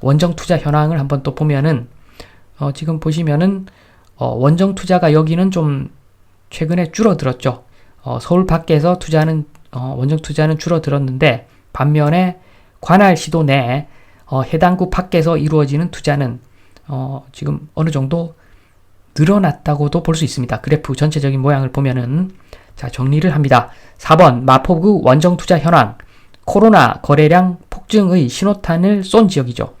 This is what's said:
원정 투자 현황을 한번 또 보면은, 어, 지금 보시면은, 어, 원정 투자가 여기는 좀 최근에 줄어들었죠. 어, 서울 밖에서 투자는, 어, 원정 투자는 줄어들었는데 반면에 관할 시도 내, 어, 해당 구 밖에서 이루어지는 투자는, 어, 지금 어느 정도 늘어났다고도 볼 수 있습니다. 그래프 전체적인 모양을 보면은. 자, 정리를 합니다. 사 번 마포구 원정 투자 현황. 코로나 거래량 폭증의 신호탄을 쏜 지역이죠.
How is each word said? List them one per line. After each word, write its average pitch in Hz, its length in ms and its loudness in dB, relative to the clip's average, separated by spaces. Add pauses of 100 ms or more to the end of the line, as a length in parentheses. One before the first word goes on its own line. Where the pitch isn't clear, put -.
원정 151 340 0
투자 170 220 -2
현황을 151 420 0
한번 139 240 -4
또 143 120 -6
보면은, 143 520 0 (720)
어, 143 140 -4
지금 156 260 -6
보시면은, 165 680 -2 (500)
어, 123 180 -4
원정 170 400 2
투자가 180 380 2
여기는 165 360 2
좀 151 400 -2 (640)
최근에 165 400 -2
줄어들었죠. 156 720 -2 (400)
어, 123 160 -8
서울 185 260 0
밖에서 165 540 0
투자는, 156 460 -2 (260)
어, 131 260 -10
원정 143 220 -2
투자는 156 400 -2
줄어들었는데 143 880 -2 (260)
반면에 151 680 0 (420)
관할 190 360 4
시도 165 240 -4
내, 135 460 0 (400)
어, 131 160 -4
해당 175 340 0
구 185 140 -4
밖에서 170 460 0
이루어지는 151 520 0
투자는, 135 500 -4 (480)
어, 135 440 -10
지금 147 420 -8
어느 160 160 -2
정도 156 460 -4 (840)
늘어났다고도 151 840 0
볼 160 120 0
수 156 80 -4
있습니다. 120 380 -4
그래프 139 340 -2
전체적인 139 440 -2
모양을 135 320 0
보면은. 135 580 -2 (460)
자, - 140 -12
정리를 147 440 0
합니다. 135 360 2 (280)
사 - 180 0
번 131 300 4
마포구 165 580 2
원정 156 320 4
투자 - 220 0
현황. 139 400 2 (480)
코로나 202 560 4
거래량 170 560 2 (140)
폭증의 180 580 0
신호탄을 190 760 -2
쏜 214 240 4
지역이죠. 120 540 -4